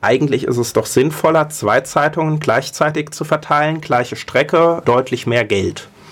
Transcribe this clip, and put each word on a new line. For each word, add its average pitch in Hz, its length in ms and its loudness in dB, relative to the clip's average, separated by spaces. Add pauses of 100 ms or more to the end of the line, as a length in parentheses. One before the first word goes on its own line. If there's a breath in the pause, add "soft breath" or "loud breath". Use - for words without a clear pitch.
eigentlich 135 440 2
ist 120 120 -2
es 120 160 -2
doch 110 120 2
sinnvoller, 156 640 2
zwei 110 320 0
Zeitungen 156 580 -2
gleichzeitig 151 720 -2
zu - 140 -8
verteilen, 151 560 0
gleiche 123 340 -2
Strecke, 165 680 2
deutlich 123 420 0
mehr 120 180 2
Geld. 95 440 -2 (220 loud breath)